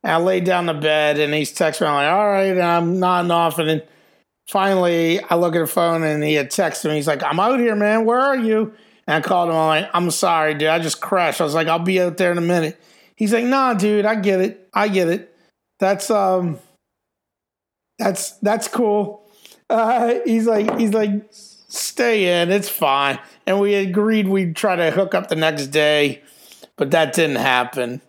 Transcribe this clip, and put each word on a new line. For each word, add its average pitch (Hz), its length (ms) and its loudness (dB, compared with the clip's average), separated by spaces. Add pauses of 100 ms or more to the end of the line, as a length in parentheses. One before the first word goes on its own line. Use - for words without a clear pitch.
And - 80 -2
I 165 60 2
laid 180 260 0
down 175 220 0
the 165 80 -2
bed, 151 460 0
and 147 140 0
he's 151 200 -4
texting 156 280 -2
me. 165 60 0
I'm 147 60 0
like, 143 180 0
"All 208 160 2
right," 196 240 0
and 180 100 0
I'm 170 380 0
nodding 180 320 2
off, 170 280 0
and 156 100 0
then 156 120 0 (680)
finally, 175 760 2
I 175 120 0
look 170 200 0
at 170 40 2
the 156 80 0
phone, 165 360 0
and 151 200 -2
he 151 100 0
had 139 180 -2
texted 160 380 -2
me. 151 60 -2
He's 147 120 -2
like, 147 160 -2
"I'm 156 160 -2
out 240 200 2
here, 233 160 2
man. 214 300 2
Where 240 140 2
are 269 180 0
you?" 220 360 0 (340)
And 151 80 0
I 156 60 0
called 175 280 0
him. 160 60 0
I'm 160 120 2
like, 156 260 0
"I'm 175 180 0
sorry, 160 420 0
dude. 151 140 -2
I 165 120 2
just 160 200 -4
crashed." 175 400 -2
I 165 60 0
was 147 100 -4
like, 160 120 0
"I'll 165 120 0
be 185 220 0
out 175 160 -2
there 180 140 0
in 175 60 -2
a 170 40 -2
minute." 170 360 -2 (380)
He's 214 160 -2
like, 233 140 0
"Nah, 262 280 2
dude, 208 320 0
I 226 100 0
get 190 260 0
it. - 320 -4
I 208 160 0
get 185 180 2
it. - 260 -4 (460)
That's, 196 320 0
um, 185 480 0 (1400)
that's, 196 320 -4 (100)
that's 208 260 -2
cool." 208 540 -2 (480)
Uh, 233 460 2 (100)
he's 226 200 2
like, 220 320 0
he's 220 160 0
like, 214 180 0 (200)
"Stay - 1120 -2
in. 175 100 0
It's 202 180 0
fine." 139 480 0 (300)
And 190 120 2
we 202 160 2
agreed 202 520 0
we'd 190 280 0
try 190 200 -2
to 170 160 2
hook 185 240 0
up 185 140 -2
the 170 60 -2
next 156 320 -2
day, 147 540 0 (540)
but 139 160 -2
that 160 220 2
didn't 151 240 0
happen. 123 720 0